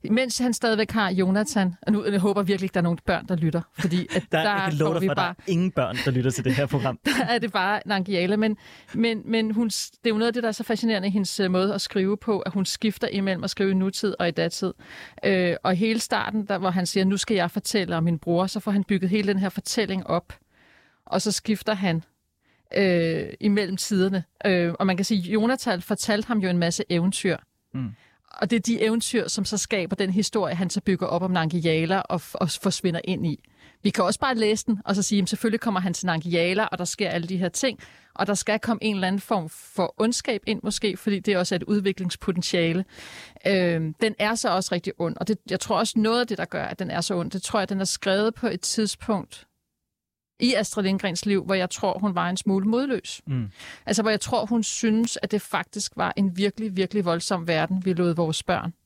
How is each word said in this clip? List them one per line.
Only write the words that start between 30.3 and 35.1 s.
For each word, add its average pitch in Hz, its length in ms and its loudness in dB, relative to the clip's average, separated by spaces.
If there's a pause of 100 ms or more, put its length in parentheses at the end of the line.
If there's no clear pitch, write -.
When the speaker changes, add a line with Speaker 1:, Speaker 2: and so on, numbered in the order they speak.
Speaker 1:
han 175 160 -2
så 202 100 -2
bygger 185 260 0
op 175 160 0
om 185 80 -2
Nangijala 165 680 2
og - 220 -2
f-, - 120 -18
og 170 160 0
forsvinder 180 540 -2
ind 180 220 -2
i. - 220 -4 (340)
Vi 202 80 2
kan 190 140 0
også 190 160 0
bare 262 140 2
læse 220 320 0
den, 214 180 0
og 202 120 0
så 202 60 2
sige, 208 140 0